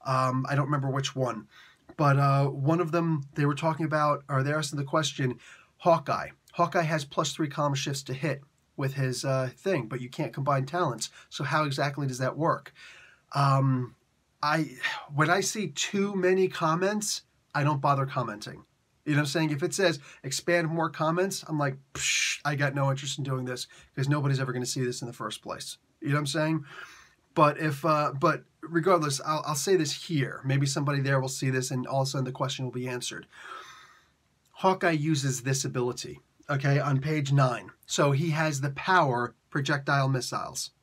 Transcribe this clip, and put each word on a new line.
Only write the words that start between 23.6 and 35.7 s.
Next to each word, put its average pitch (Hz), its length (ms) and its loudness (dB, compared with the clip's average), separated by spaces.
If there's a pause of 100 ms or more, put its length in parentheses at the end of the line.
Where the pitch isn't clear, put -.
'cause 135 100 0
nobody's 143 320 2
ever 131 140 -2
gonna 123 140 -4
see 131 180 -4
this 123 160 -4
in 120 60 -8
the 117 80 -10
first 107 260 -8
place." - 380 -10 (240)
You - 60 -4
know 143 80 2
what 147 40 2
I'm 147 60 -2
saying? 156 380 0 (680)
But 147 240 6
if, 156 280 -2
uh, 151 340 4
but 156 240 2 (160)
regardless, 160 640 2
I'll, 156 220 -2
I'll 151 80 -2
say 190 220 2
this 151 280 0
here. 139 400 -2
Maybe 139 220 2
somebody 143 340 0
there 139 200 2
will 131 100 -4
see 139 180 -2
this 127 220 0
and 127 160 -2
all 135 160 0
of 135 60 0
a - 20 -2
sudden 131 160 -2
the 123 60 -6
question 131 340 -4
will 120 60 -6
be 127 140 -6
answered. 120 400 -8 (1200)
Hawkeye 185 400 2
uses 143 500 0
this 135 240 -2
ability, 123 560 -6 (300)